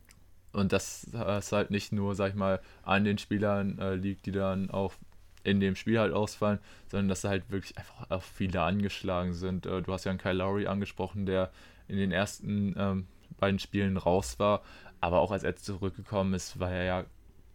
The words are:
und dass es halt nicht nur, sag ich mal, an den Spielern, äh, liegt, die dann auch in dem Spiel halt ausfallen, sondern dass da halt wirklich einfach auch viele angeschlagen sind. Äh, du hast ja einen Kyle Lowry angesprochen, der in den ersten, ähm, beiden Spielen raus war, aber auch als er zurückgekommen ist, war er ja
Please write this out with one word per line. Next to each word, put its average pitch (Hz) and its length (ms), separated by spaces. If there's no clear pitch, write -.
und 98 200
dass - 320
es 101 380
halt 104 180
nicht 101 220
nur, 101 220
sag 98 160
ich 98 40
mal, 98 260
an 98 220
den 104 120
Spielern, 101 640
äh, 95 160
liegt, 95 320
die 98 60
dann 95 360
auch 95 240
in 101 160
dem 98 160
Spiel 110 240
halt 104 140
ausfallen, 104 460
sondern 98 200
dass 95 140
da 101 80
halt 95 200
wirklich - 280
einfach - 320
auch 92 120
viele 92 380
angeschlagen 92 720
sind. 92 320
Äh, 92 160
du 90 120
hast 92 120
ja 98 60
einen 92 80
Kyle 92 160
Lowry 95 320
angesprochen, 98 580
der 92 260
in 98 80
den 98 160
ersten, 101 640
ähm, 95 300
beiden 98 200
Spielen 98 380
raus 90 420
war, 101 220
aber 87 200
auch - 100
als 98 140
er 87 120
zurückgekommen 95 800
ist, - 260
war 90 100
er 90 140
ja 92 200